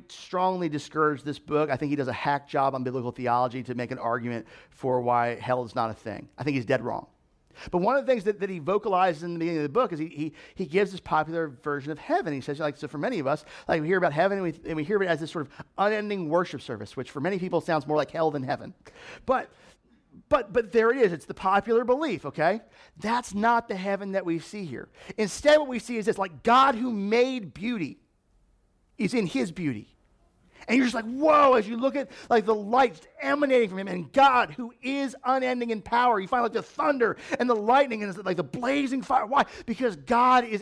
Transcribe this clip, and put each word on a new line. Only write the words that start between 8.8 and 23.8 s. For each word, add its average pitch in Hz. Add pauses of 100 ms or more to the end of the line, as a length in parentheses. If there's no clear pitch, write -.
in 175
the 165
beginning 165
of 151
the 147
book 214
is 160
he, 160
he, 151 (200)
he 190
gives 180
this 185
popular 160
version 143
of 151
heaven. 277
He 139
says, 135
like, 151
so 151
for 143
many 220
of 147
us, 147 (240)
like, 165
we 151
hear 185
about 175
heaven 190
and 190
we, 165
and 165
we 156
hear 202
of 196
it 185
as 160
this 151
sort 147
of - (140)
unending 208
worship 170
service, 107
which 131
for 143
many 180
people 170
sounds 156
more 151
like -
hell 160
than 143
heaven. 117 (520)
But, - (760)
but, -
but 226
there 226
it 269
is. 214
It's 156
the -
popular 202
belief, 220
okay? 165 (380)
That's 233
not 233
the 208
heaven 196